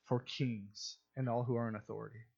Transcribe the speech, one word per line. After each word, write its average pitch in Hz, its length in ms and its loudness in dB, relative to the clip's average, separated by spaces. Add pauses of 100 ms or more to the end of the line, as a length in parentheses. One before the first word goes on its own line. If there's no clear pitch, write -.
"For 123 120 6
kings 110 760 -2 (200)
and 131 120 0
all 117 160 4
who 123 100 2
are 117 140 2
in 110 80 -2
authority." 110 420 -6 (200)